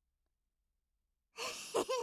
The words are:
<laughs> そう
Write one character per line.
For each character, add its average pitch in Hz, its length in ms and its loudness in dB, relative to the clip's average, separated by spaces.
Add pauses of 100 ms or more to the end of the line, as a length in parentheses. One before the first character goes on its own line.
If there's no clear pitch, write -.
(1400)
<laughs> - 20 -16
そ - 60 -6 (400)
う - 20 2 (180)